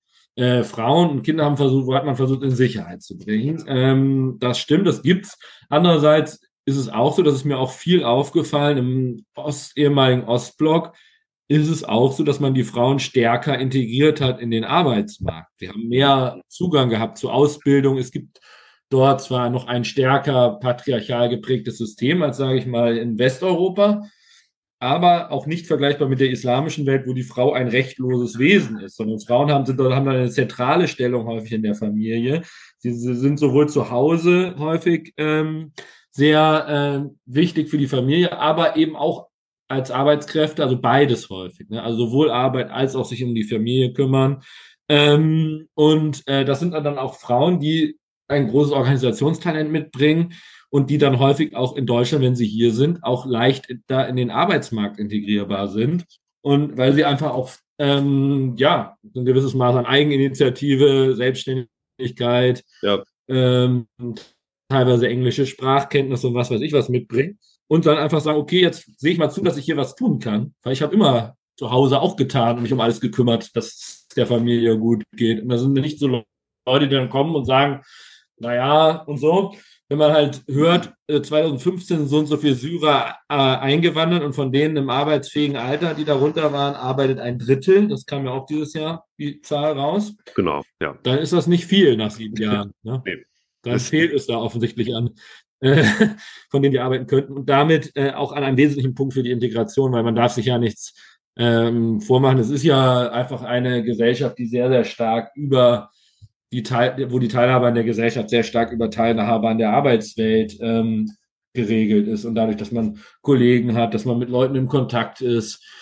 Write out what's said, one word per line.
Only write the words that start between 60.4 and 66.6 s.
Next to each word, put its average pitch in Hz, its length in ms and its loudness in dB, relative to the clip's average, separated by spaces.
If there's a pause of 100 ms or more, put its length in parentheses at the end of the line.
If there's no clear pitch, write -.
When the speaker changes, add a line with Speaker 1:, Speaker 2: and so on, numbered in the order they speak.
Speaker 1:
Selbstständigkeit, 123 1500 -2 (180)
Speaker 2:
Ja. 101 220 0 (240)
Speaker 1:
ähm, 123 600 0 (840)
teilweise 127 400 2
englische 127 360 -2
Sprachkenntnisse 135 800 -2
und 120 60 -2
was 120 160 -2
weiß 117 120 -2